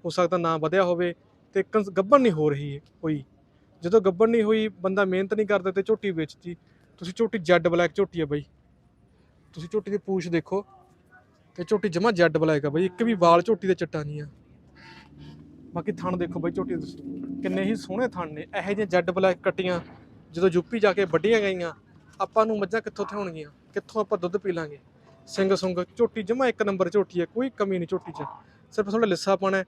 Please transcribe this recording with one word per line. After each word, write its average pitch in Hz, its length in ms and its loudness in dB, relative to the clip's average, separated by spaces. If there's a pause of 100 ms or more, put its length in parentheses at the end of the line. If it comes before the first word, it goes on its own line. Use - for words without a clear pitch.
ਹੋ 170 60 -4
ਸਕਦਾ 180 260 2
ਨਾ 165 200 0
ਵਧਿਆ 165 260 2
ਹੋਵੇ 175 320 0 (380)
ਤੇ 196 100 0
ਕੰਸ-, 202 280 -2
ਗੱਭਣ 196 300 4
ਨਹੀਂ 226 120 4
ਹੋ 151 180 2
ਰਹੀ 143 240 -4
ਹੈ 147 60 -12 (220)
ਕੋਈ। 151 220 -2 (580)
ਜਦੋਂ 190 180 4
ਗੱਭਣ 190 280 2
ਨਹੀਂ 233 140 4
ਹੋਈ, 214 260 2
ਬੰਦਾ 190 360 0
ਮਿਹਨਤ 190 300 0
ਨਹੀਂ 214 120 0
ਕਰਦਾ 190 260 0
ਤੇ 196 100 0
ਝੋਟੀ 208 280 0
ਵੇਚਤੀ। 165 460 -8 (420)
ਤੁਸੀਂ 175 180 -12
ਝੋਟੀ 233 220 -2
ਜੈਡ 175 300 4
ਬਲੈਕ 170 260 2
ਝੋਟੀ 175 260 -2
ਹੈ 156 60 0
ਬਾਈ, 147 180 -4 (1080)
ਤੁਸੀਂ 165 200 -14
ਝੋਟੀ 208 180 -4
ਦੀ 202 80 -2
ਪੂਛ 185 300 -2
ਦੇਖੋ 175 360 -2 (920)
ਤੇ 180 100 -8
ਝੋਟੀ 208 240 0
ਜਮਾਂ 185 240 2
ਜੈਡ 170 260 4
ਬਲੈਕ 151 280 2
ਆ 143 40 0
ਬਾਈ, 165 140 2
ਇੱਕ 185 180 -2
ਵੀ 226 120 2
ਵਾਲ 170 280 6
ਝੋਟੀ 202 260 0
ਦੇ 185 60 2
ਚਿੱਟਾ 165 280 -4
ਨਹੀਂ 151 200 -10
ਆ। 147 40 -12 (1500)
ਬਾਕੀ 170 180 -4
ਥਣ 180 240 -4
ਦੇਖੋ 170 240 -4
ਬਾਈ 165 120 -2
ਝੋਟੀ - 220 -4
ਦੇ - 60 -6
ਤੁਸੀਂ, - 180 -14 (440)
ਕਿੰਨੇ 185 200 -2
ਹੀ 208 120 0
ਸੋਹਣੇ 226 340 -4
ਥਣ 170 240 -8
ਨੇ। 151 80 -12
ਇਹੋ 185 280 -6
ਜਿਹੀਆਂ 208 180 -2
ਜੈਡ 175 240 0
ਬਲੈਕ 185 300 0
ਕੱਟੀਆਂ 180 400 -2 (520)
ਜਦੋਂ 175 200 2
ਯੂਪੀ 180 280 -2
ਜਾ 202 120 4
ਕੇ 196 120 0
ਵੱਢੀਆਂ 180 360 2
ਗਈਆਂ, 180 320 -4 (480)
ਆਪਾਂ 220 260 2
ਨੂੰ 220 120 -2
ਮੱਝਾਂ 196 220 -2
ਕਿੱਥੋਂ 208 260 -6
ਥਿਆਉਣਗੀਆਂ? 165 440 -10 (240)
ਕਿੱਥੋਂ 214 260 -4
ਆਪਾਂ 208 180 0
ਦੁੱਧ 175 180 -4
ਪੀ 190 160 -4
ਲਾਂਗੇ? 156 260 -8 (480)
ਸਿੰਗ 196 260 0
ਸੁੰਗ 180 260 0 (180)
ਝੋਟੀ 226 260 0
ਜਮਾਂ 247 260 0
ਇੱਕ 220 140 -2
ਨੰਬਰ 190 280 0
ਝੋਟੀ 180 300 0
ਹੈ, 170 40 0
ਕੋਈ 247 260 -4
ਕਮੀ 196 280 -2
ਨਹੀਂ 170 100 -6
ਝੋਟੀ 180 240 -6
'ਚ। 151 120 -10 (480)
ਸਿਰਫ 202 180 -2
ਥੋੜ੍ਹਾ 226 160 2
ਲਿੱਸਾ 196 300 0
ਪਾਉਣਾ 190 200 0
ਹੈ 190 100 -2